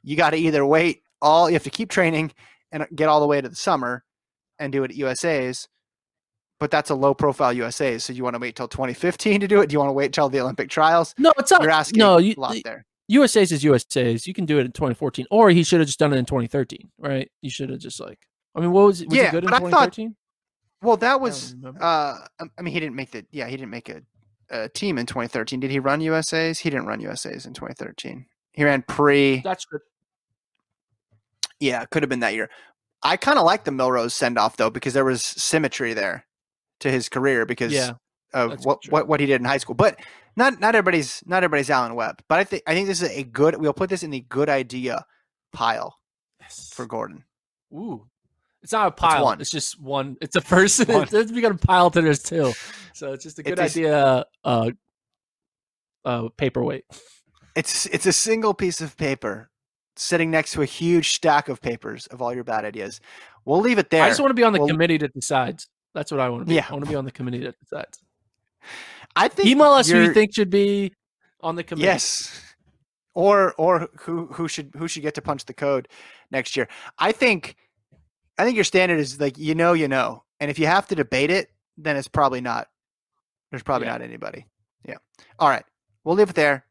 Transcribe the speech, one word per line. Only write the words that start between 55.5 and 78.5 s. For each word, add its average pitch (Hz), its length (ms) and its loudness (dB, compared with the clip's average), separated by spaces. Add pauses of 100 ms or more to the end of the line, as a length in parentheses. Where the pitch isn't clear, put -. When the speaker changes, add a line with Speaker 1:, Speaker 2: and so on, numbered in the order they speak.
Speaker 2:
uh, 120 320 -4
paperweight. 127 480 -4 (720)
Speaker 1:
It's, - 320 -4
it's - 180 -6
a 180 80 4
single 220 400 0
piece 175 280 -4
of 151 160 -12
paper 110 520 -6 (460)
sitting 165 360 -2
next 160 220 0
to 151 80 -2
a 139 40 2
huge 170 460 0
stack 147 380 0
of 123 120 -10
papers 117 460 -10
of 127 140 -16
all 120 120 -6
your 123 100 -10
bad 110 220 -6
ideas. 104 340 -12 (460)
We'll 156 160 2
leave 233 160 2
it - 120 0
there. 160 140 4
Speaker 2:
I 147 60 4
just - 100 0
wanna 277 140 2
be 240 100 2
on 220 100 4
the 180 60 0
Speaker 1:
We'll 147 100 2
Speaker 2:
committee 165 280 0
that 147 160 -6
decides. 135 540 -4 (260)
That's 151 180 -8
what 143 80 -4
I 127 100 0
wanna 120 160 -8
be. 165 100 0
Speaker 1:
Yeah. 147 140 2
Speaker 2:
I 139 40 -12
wanna 143 120 -8
be 151 100 -6
on 135 100 -6
the 131 60 -12
committee 123 280 -8
that 127 200 -12
decides. - 400 -16 (1160)
Speaker 1:
I 185 120 4
think 202 200 2
Speaker 2:
Email 285 240 8
us 262 180 6
who 226 80 6
you - 80 8
Speaker 1:
you're 202 80 2
Speaker 2:
think 214 200 4
should 202 160 0
be 202 440 2 (480)
on 165 140 -6
the 170 80 -8
committee. 160 220 -4
Speaker 1:
Yes. - 560 0 (720)
Or, 196 460 4
or 170 300 0 (100)
who, 170 280 -8
who 160 200 -8
should, 143 280 -10
who 160 120 -10
should 156 160 -10
get 147 120 -4
to 147 60 -8
punch 139 240 -6
the 127 80 -18
code 139 340 -2 (440)
next 131 260 -4
year. 123 100 -2 (300)
I 196 140 0
think, 220 440 -2 (840)
I 185 40 2
think 240 120 0